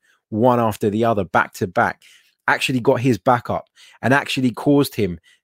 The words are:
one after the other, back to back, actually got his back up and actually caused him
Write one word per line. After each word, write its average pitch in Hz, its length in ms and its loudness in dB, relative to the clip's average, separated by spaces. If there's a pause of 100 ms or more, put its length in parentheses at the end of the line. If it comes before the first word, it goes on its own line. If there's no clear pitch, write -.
(280)
one 120 320 2
after 110 300 0
the 110 140 0
other, 104 200 0
back - 300 -2
to 110 120 -6
back, 98 360 -2 (460)
actually 135 320 0
got 127 200 2
his 120 180 0
back 123 320 0
up 85 180 -6 (340)
and 113 100 2
actually 131 380 0
caused 143 440 0
him 90 240 -4 (260)